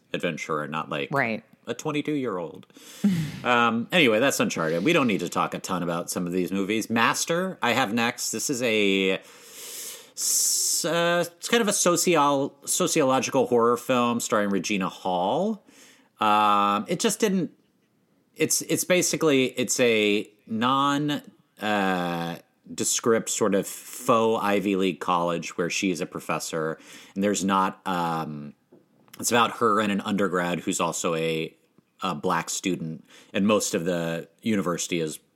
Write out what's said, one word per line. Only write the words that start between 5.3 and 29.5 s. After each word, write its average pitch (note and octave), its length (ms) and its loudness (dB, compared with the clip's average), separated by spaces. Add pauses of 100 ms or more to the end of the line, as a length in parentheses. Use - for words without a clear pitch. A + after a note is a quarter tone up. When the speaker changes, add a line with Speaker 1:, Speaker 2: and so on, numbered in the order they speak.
Speaker 1:
a F2 60 -6
ton F2 240 -4
about E2+ 280 -4
some F#2 160 -4
of E2+ 60 -4
these F#2 180 0
movies. G2 380 -2
Master, D3 720 0
I A#2+ 140 0
have A2+ 180 0
next. A#2 380 -2
This - 180 -4
is B2 140 -2
a G2 580 2 (960)
s-, - 720 0
uh, E3+ 380 2 (120)
it's - 140 -10
kind A#3 100 4
of G#3+ 80 2
a G3 40 2
sociol-, D3 800 2 (140)
sociological C3 840 2
horror A#2+ 280 4
film A#2+ 440 0
starring G#2 280 0
Regina F#2+ 400 -2
Hall. A2 720 -2 (580)
Um, G#2 680 4
it F3+ 120 -2
just - 200 0
didn't, F#3+ 300 0 (840)
it's, D#3 260 0
it's B2+ 220 -2
basically, D#3 600 2 (120)
it's A#2 220 -2
a G#2+ 500 2 (160)
non, C#3 760 0 (400)
uh, F2+ 760 0 (360)
descript A2+ 560 0
sort G2+ 260 0
of G2 120 0
faux - 760 0
Ivy G2+ 340 0
League F#2 240 0
college E2+ 580 -2
where F2 100 -2
she F#2+ 220 -2
is E2 100 -4
a F2 60 -4
professor, D#2+ 720 -6 (360)
and G2 80 -4
there's G2+ 220 0
not, G2 420 2
um, D3 680 -4 (680)
it's G2 100 -4
about A2+ 280 2